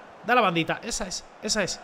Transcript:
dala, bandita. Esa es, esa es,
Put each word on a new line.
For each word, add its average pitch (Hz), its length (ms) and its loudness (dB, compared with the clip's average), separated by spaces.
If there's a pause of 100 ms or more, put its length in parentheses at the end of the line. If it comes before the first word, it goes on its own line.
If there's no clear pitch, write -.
(240)
dala, 247 160 6
bandita. 165 420 2
Esa 214 240 -8
es, - 160 -10 (200)
esa 214 200 -2
es, - 220 -6